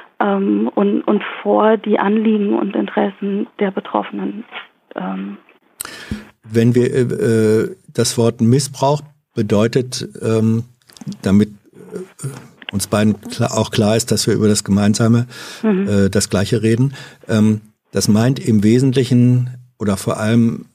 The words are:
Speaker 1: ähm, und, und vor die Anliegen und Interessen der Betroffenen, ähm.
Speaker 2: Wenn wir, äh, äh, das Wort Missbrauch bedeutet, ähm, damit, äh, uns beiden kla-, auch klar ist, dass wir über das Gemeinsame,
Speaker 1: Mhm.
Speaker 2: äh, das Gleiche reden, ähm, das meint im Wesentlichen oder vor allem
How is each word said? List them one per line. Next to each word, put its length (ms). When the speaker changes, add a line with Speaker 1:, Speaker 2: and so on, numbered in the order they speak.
Speaker 1:
ähm, 560
und, 280
und 200
vor 340
die 220
Anliegen 600
und 160
Interessen 720
der 100
Betroffenen, 760
ähm. 400
Speaker 2:
Wenn 320
wir, 180
äh, 100
äh, 760
das 260
Wort 220
Missbrauch 640
bedeutet, 760
ähm, 420
damit, 280
äh, 800
uns 140
beiden 340
kla-, 320
auch 180
klar 260
ist, 140
dass 160
wir 80
über 140
das 160
Gemeinsame, 600
Speaker 1:
Mhm. 260
Speaker 2:
äh, 220
das 200
Gleiche 320
reden, 320
ähm, 320
das 160
meint 300
im 240
Wesentlichen 880
oder 200
vor 200
allem 560